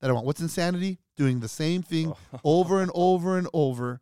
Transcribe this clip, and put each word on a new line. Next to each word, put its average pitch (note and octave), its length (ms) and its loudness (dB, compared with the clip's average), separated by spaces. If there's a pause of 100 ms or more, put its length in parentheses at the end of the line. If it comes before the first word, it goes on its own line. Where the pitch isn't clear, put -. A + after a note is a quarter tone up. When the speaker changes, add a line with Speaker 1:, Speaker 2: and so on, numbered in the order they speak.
Speaker 1:
that C3+ 80 0
I B2+ 40 4
want. A#2+ 120 0
What's C#3+ 160 -2
insanity? F3+ 560 -2 (180)
Doing C3 260 2
the A2+ 60 -8
same E3+ 360 -2
thing D#3+ 280 -2 (220)
Speaker 2:
Oh. B2+ 100 -16
<laughs> - 0 -
Speaker 1:
over F3 380 4
and F3+ 140 -2
over F3+ 420 2
and F3+ 160 -2
over, B2 480 -2